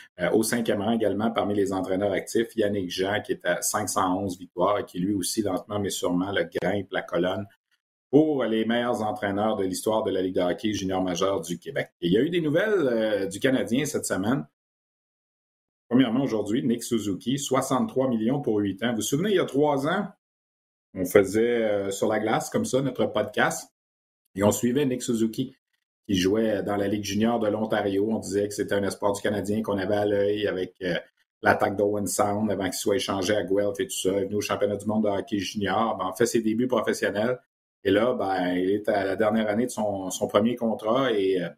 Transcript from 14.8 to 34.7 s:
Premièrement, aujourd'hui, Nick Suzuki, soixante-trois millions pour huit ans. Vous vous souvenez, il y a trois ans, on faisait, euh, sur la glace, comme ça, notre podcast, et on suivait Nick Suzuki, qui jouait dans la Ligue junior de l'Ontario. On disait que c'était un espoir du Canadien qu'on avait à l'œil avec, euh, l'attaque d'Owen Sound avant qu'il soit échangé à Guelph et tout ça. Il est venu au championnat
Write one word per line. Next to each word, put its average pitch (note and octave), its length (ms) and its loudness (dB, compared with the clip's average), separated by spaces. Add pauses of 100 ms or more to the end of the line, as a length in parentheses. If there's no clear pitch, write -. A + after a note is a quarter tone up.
Premièrement, B2 360 4
aujourd'hui, A2 400 -2
Nick A#2 180 0
Suzuki, G#2 560 -4
soixante-trois C3 720 0
millions A#2+ 320 0
pour A2 180 0
huit G2 240 -2
ans. A#2+ 80 0
Vous A#2 60 -2
vous G#2+ 60 -4
souvenez, E3+ 280 0
il G3 60 2
y E3+ 40 4
a C#3+ 40 0
trois C#3+ 420 0
ans, G3+ 220 -2 (840)
on F#2 100 -4
faisait, G#2+ 580 4
euh, G2+ 280 0
sur G#2 180 -2
la G#2+ 100 0
glace, A2+ 320 0
comme A2 140 0
ça, B2+ 160 0
notre B2 260 0
podcast, A#2+ 640 -2 (640)
et F#2+ 80 0
on G#2 80 8
suivait B2 360 2
Nick B2+ 160 -2
Suzuki, A2+ 520 -2 (520)
qui G2 100 2
jouait G2+ 460 2
dans G2+ 140 -2
la G2+ 100 0
Ligue G#2 160 -2
junior A2 380 2
de G#2 80 2
l'Ontario. G#2 600 0
On A2 80 0
disait F#2+ 280 0
que G2+ 60 -8
c'était G2 220 -2
un G2+ 80 2
espoir G2 300 -2
du - 100 -6
Canadien G#2 400 -2
qu'on G2+ 160 -2
avait F#2+ 180 0
à G#2 80 2
l'œil G#2 420 0
avec, F#2 360 -4
euh, F2 120 -2 (460)
l'attaque G2+ 360 2
d'Owen G#2 300 0
Sound G#2 440 0
avant F#2+ 140 -2
qu'il F2+ 100 -4
soit G2+ 220 0
échangé G2 380 0
à G#2 80 2
Guelph G2 380 0
et F#2 60 -2
tout - 100 -10
ça. F#2+ 140 0
Il G2 80 0
est F#2+ 60 0
venu G2 100 -6
au G#2 80 0
championnat G2+ 340 0